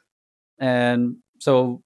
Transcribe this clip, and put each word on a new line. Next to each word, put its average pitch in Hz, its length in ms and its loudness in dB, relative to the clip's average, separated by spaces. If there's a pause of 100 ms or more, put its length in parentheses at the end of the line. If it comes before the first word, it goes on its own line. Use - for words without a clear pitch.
(600)
And 120 580 0 (200)
so 127 480 0